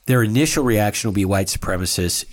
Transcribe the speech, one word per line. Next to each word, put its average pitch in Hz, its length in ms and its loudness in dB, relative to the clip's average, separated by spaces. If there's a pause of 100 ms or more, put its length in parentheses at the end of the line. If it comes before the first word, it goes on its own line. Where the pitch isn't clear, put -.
their 127 180 4
initial 135 400 2
reaction 104 440 0
will 98 60 -2
be 98 100 2
white 95 240 2
supremacists. 90 840 -2